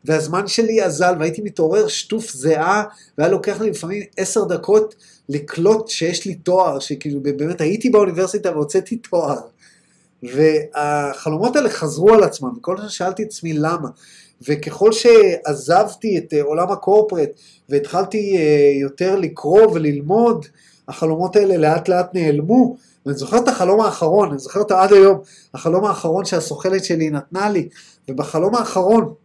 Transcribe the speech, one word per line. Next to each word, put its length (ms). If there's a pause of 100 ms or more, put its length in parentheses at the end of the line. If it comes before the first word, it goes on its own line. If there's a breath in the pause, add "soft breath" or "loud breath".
והזמן 420
שלי 360
אזל, 360
והייתי 220
מתעורר 460
שטוף 440
זיעה, 520 (340 loud breath)
והיה 120
לוקח 320
לי 80
לפעמים 340 (140)
עשר 260
דקות 520 (340 soft breath)
לקלוט 580
שיש 380
לי 100
תואר, 440
שכאילו 440
ב-, 140
באמת 240
הייתי 280
באוניברסיטה 640
והוצאתי 440
תואר. 440 (840 soft breath)
והחלומות 1300
האלה 140
חזרו 440
על 100
עצמם, 340
וכל 200
הזמן 120
שאלתי 340
את 40
עצמי 260
למה. 360 (580 soft breath)
וככל 440
שעזבתי 1300
את, 160
אה, 80
עולם 300
הקורפרט, 580 (400 soft breath)
והתחלתי, 680
אה, 340 (100)
יותר 340
לקרוא 580
וללמוד, 720 (420 soft breath)
החלומות 480
האלה 220
לאט 320
לאט 240
נעלמו, 640 (300 loud breath)
ואני 120
זוכר 200
את 100
החלום 340
האחרון, 480
אני 100
זוכר 200
אותו 160
עד 180
היום, 260 (340 soft breath)
החלום 320
האחרון 400
שהסוכלת 600
שלי 240
נתנה 400
לי, 200 (400 soft breath)
ובחלום 460
האחרון 580 (120)